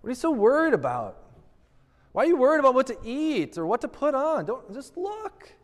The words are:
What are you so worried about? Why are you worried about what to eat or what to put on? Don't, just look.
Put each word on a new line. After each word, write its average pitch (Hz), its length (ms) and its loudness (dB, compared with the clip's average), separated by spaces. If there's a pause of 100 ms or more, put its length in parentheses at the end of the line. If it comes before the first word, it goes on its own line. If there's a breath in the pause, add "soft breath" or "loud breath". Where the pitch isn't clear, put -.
What - 60 -12
are 233 40 -6
you 254 40 -4
so 320 160 -2
worried 277 420 4
about? 123 440 -4 (920)
Why 214 120 0
are 302 40 2
you 339 100 4
worried 285 220 4
about 269 140 6
what 254 140 2
to 240 160 -8
eat 254 540 -4
or 160 80 -4
what 220 160 -2
to 269 60 -8
put 277 280 -2
on? 277 300 -2
Don't, 220 280 -10
just 269 240 -16
look. 415 560 -10 (100)